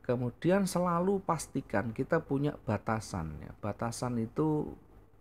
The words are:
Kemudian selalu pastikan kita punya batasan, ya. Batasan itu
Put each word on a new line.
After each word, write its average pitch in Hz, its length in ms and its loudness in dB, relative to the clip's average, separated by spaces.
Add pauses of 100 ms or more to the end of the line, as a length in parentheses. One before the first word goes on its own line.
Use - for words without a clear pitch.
Kemudian 131 640 2
selalu 180 560 2
pastikan 123 720 -2
kita 160 240 2
punya 143 480 0
batasan, 98 720 -2
ya. - 240 -12
Batasan 117 560 -2
itu 147 560 0 (460)